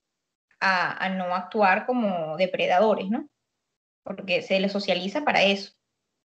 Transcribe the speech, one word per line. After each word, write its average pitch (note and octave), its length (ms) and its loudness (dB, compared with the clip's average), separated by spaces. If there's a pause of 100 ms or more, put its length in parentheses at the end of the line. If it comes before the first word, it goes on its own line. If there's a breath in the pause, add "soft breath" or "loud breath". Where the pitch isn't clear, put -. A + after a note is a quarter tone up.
(600)
a, F3+ 440 0
a F#3+ 60 -2
no F3+ 260 -2
actuar G3 500 2
como F#3 520 -2
depredadores, F#3 720 2
¿no?". B3 180 -4 (760)
Porque F#3+ 380 -4
se F#3+ 200 0
les G3 100 0
socializa G3 540 -2
para F3+ 180 4
eso. G3 300 0 (560)